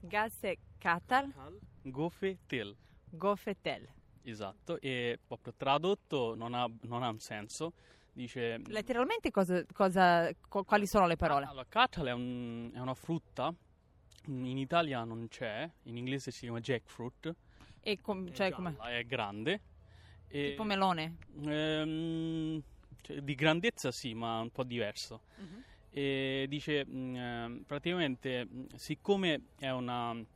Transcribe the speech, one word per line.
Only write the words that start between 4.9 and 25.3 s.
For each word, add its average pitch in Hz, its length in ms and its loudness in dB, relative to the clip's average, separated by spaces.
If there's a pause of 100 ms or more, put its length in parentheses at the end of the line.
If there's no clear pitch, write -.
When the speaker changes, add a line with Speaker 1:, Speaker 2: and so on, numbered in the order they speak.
Speaker 2:
proprio - 280 -10
tradotto 143 800 2
non 117 200 -4
ha, 123 120 2 (140)
non 120 220 -4
ha 123 60 2
un 110 100 -4
senso. 120 540 -6 (380)
Dice 120 540 -4
Speaker 1:
Letteralmente 254 640 0
cosa, 180 420 4
cosa, 175 580 6 (200)
qu-, 202 160 0
quali 208 220 6
sono 202 200 8
le 170 80 6
parole? 143 300 2
Speaker 2:
Ah, 139 40 -12
allora, 135 200 -10
katal 208 380 4
è 123 40 2
un, 123 640 -4
è 123 60 -8
una 131 160 -2
frutta. 160 580 -2 (720)
In 127 320 -4
Italia 135 480 2
non 113 240 -6
c'è, 120 400 -6 (140)
in 120 140 -10
inglese 131 340 -2
si - 100 -12
chiama 120 180 -4
jackfruit. 123 720 -4 (480)
Speaker 1:
E 208 200 -4
com-, 190 260 -4
Speaker 2:
È 175 40 -10
Speaker 1:
cioè, 190 180 2
Speaker 2:
gialla, 175 240 -4
Speaker 1:
com'è? 120 240 -4
Speaker 2:
è 120 80 -2
grande. 117 560 0 (680)
E 143 220 -2
Speaker 1:
Tipo 143 140 -4
melone? 180 540 2 (280)
Speaker 2:
Ehm, 156 1160 0 (400)
cioè, 143 200 -8
di 139 140 -2
grandezza 160 560 4
sì, 117 240 -4
ma 113 240 0
un 117 100 -2
po' - 140 -4
diverso. 117 580 -4 (160)